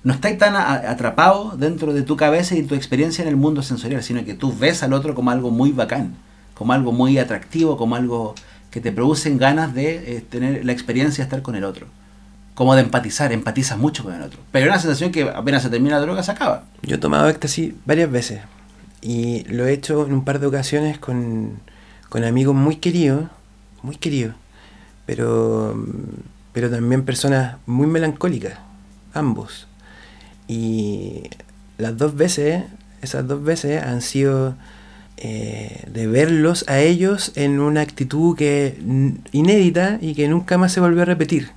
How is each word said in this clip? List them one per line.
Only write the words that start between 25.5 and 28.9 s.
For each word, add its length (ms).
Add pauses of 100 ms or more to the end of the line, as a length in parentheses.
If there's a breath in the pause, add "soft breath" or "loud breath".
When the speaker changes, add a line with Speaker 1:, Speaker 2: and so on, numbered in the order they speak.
Speaker 2:
pero 180
también 360
personas 500 (100)
muy 220
melancólicas, 720 (560)